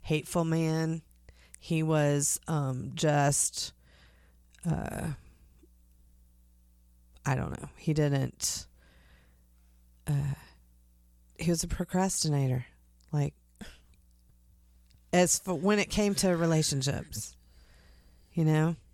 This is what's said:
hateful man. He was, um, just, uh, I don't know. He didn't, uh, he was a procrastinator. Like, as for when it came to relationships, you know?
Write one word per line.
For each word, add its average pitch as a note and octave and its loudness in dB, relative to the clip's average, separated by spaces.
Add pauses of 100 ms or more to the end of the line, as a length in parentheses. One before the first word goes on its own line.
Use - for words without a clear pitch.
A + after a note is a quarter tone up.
hateful E3 -2
man. D#3+ 0 (580)
He D#3+ -2
was, D3 2
um, C3+ -4
just, D3 0 (960)
uh, - -4 (2250)
I C3+ 0
don't - -4 (100)
know. C#3+ -14
He - -2
didn't, C#3+ -2 (1400)
uh, C#3+ 0 (1040)
he E3 -2
was E3+ 0
a F3 -6
procrastinator. D3 0 (460)
Like, C#3+ -2 (1800)
as F3+ 4
for F3+ -4
when G3+ 2
it F#3+ 0
came G#3 2
to F#3+ 2
relationships, D#3 0 (1000)
you E3 2
know? D#3 2 (180)